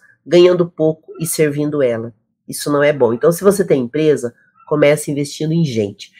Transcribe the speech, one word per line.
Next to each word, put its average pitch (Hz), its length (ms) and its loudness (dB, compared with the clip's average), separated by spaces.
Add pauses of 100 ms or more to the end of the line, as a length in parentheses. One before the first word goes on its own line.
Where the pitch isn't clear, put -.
(260)
ganhando 175 440 4
pouco 160 500 -4
e 165 80 -8
servindo 147 540 -2
ela. 117 320 -2 (340)
Isso 135 240 -8
não 143 120 2
é 147 80 2
bom. 123 220 2
Então, 147 180 2
se 170 120 -4
você 196 200 2
tem 147 200 0
empresa, 131 520 -2 (320)
comece 151 420 2
investindo 147 440 -6
em 165 100 2
gente. 110 560 -4